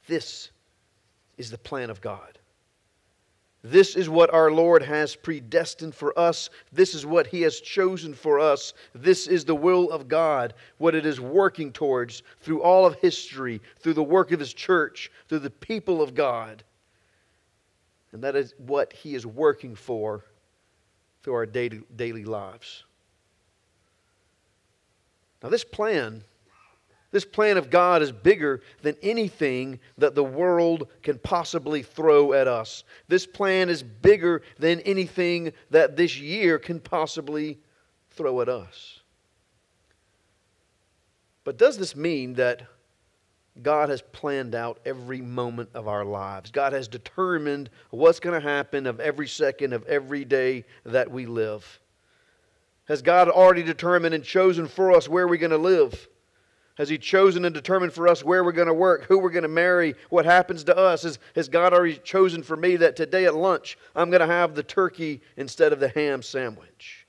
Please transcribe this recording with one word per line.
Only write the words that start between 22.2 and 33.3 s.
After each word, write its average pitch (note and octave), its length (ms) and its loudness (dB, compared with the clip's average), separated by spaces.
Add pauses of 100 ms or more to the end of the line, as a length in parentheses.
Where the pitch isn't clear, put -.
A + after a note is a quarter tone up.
lives. G#2 600 -14 (2500)
Now, A#2+ 60 -14
this A3+ 160 -2
plan, C3 600 -6 (880)
this - 140 -2
plan G#3 340 0
of C3 120 -6
God F3 320 4
is C#3 80 -4
bigger C#3 500 0 (220)
than D3 180 -4
anything D3 800 -4 (200)
that C#3 180 2
the C#3+ 80 0
world E3+ 640 -2 (160)
can C#3+ 160 -4
possibly D#3 600 -6
throw D3 520 4
at C3 160 2
us. A2+ 340 -6 (240)
This F#3 180 0
plan F#3 440 -2